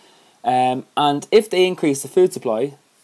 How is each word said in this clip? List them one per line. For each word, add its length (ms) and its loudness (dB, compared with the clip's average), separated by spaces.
Um, 420 0
and 360 -2
if 180 4
they 160 2
increase 360 -2
the 60 -12
food 240 2
supply, 420 -4